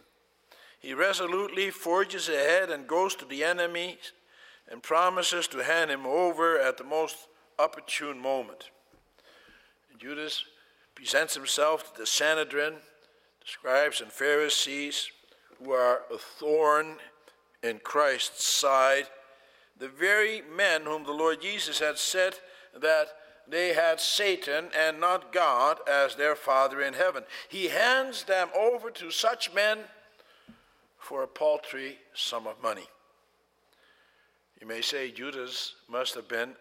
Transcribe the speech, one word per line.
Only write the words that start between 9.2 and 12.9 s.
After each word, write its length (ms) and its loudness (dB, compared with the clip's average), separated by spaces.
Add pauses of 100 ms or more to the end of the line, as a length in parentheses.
Judas 480 -8 (480)
presents 400 0
himself 580 0
to 80 -16
the 60 -10
Sanhedrin, 680 0
the 720 -20